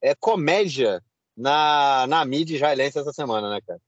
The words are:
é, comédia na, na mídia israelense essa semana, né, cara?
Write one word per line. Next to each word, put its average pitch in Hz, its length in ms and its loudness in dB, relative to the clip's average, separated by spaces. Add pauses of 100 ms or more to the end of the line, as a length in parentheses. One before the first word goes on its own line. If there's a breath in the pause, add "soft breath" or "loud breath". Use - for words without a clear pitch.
é, 135 120 2
comédia 156 880 0 (340)
na, 143 720 2
na 160 160 2
mídia 151 320 -4
israelense 139 440 0
essa 143 120 -6
semana, 113 380 -4
né, 104 160 -6
cara? 85 220 -14